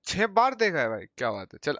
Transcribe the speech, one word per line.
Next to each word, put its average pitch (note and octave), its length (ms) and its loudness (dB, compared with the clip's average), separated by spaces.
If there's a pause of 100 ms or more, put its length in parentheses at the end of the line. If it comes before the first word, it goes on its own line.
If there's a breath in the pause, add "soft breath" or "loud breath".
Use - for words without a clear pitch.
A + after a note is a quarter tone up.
छह G#3 240 -2
बार A#3 280 4
देखा G#3 240 0
है A#2+ 100 2
भाई, G#2 160 -6
क्या A#2 260 -4
बात G2 220 -8
है। - 60 -20
चल, D3 200 -2